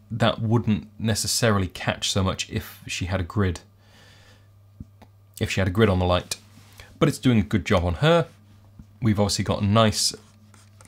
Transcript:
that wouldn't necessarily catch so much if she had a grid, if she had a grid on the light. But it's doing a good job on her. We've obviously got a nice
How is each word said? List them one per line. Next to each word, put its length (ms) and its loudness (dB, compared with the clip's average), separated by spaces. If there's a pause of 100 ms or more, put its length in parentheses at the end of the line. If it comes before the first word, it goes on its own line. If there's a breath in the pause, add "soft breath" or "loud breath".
that 320 -2
wouldn't 460 0 (100)
necessarily 720 0
catch 420 -6
so 140 0
much 260 -4
if 380 -10
she 180 -8
had 140 -4
a 40 -4
grid, 360 -2 (1800 soft breath)
if 120 -2
she 100 0
had 60 2
a 40 0
grid 180 4
on 100 2
the 60 2
light. 320 0 (600 loud breath)
But 120 2
it's 100 -4
doing 180 4
a 60 4
good 200 -2
job 200 0
on 120 -2
her. 320 2 (760)
We've 180 2
obviously 260 0
got 160 -2
a 40 0
nice 500 2 (720)